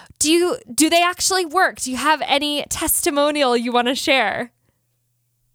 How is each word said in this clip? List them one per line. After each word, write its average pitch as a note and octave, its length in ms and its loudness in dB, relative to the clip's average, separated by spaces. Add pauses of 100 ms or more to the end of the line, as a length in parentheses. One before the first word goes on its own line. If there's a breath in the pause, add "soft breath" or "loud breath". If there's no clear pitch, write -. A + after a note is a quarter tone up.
(200 loud breath)
Do D4+ 120 2
you, E4+ 260 2 (140)
do D4 160 2
they E4+ 140 4
actually F4+ 460 0
work? D4+ 340 0
Do B3+ 80 -6
you B3+ 80 -6
have C#4+ 300 0
any C#4+ 420 0
testimonial D4 880 0
you A#3+ 140 -4
wanna A#3+ 240 0
share? B3 560 -2 (1040)